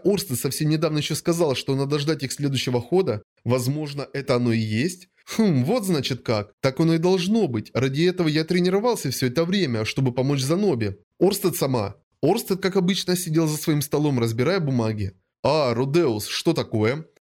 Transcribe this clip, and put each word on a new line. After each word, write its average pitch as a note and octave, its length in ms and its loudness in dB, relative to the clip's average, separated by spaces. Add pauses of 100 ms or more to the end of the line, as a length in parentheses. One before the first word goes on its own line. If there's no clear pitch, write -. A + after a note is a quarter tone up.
Орстед F3+ 340 0
совсем D3+ 320 -2
недавно D#3 280 0
ещё D3 160 -4
сказал, E3 400 0
что C3+ 220 -2
надо C#3 220 -2
ждать D3 240 -2
их C3 100 -6
следующего C3+ 480 -2
хода, C#3 420 0 (220)
возможно, C#3 680 -2
это C3+ 220 0
оно A#2+ 160 2
и A2+ 60 2
есть... A2+ 500 -2 (280)
Хм, E3 280 4
вот G#3 200 0
значит C#3 380 -2
как. G#2+ 380 -2
Так C3+ 200 0
оно E3 140 4
и E3 40 2
должно F#3 500 2
быть. A2+ 260 -4
Ради C3+ 280 0
этого F3 260 2
я D#3 160 0
тренировался F3+ 640 0
всё B2+ 160 -2
это B2+ 180 0
время, E3 400 0
чтобы B2+ 280 0
помочь C3+ 280 0
Занобе. C3 580 0 (200)
Орстед F#3 380 2
сама. B2 400 -2 (260)
Орстед, F#3+ 380 0
как F#3+ 160 -2
обычно, F3+ 400 0
сидел E3 300 0
за D3+ 100 0
своим D3 260 0
столом, D3 360 0
разбирая A#2+ 420 0
бумаги. A2 520 -2 (300)
«А, C3+ 320 2
Рудеус, C#3 520 2
что - 260 0
такое?» B2 540 0 (140)